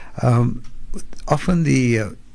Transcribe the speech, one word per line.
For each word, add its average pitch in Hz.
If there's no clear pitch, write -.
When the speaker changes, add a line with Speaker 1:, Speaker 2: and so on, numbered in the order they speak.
Speaker 1:
yeah. 127
Speaker 2:
Um, 120
often 170
the, 131
uh, 107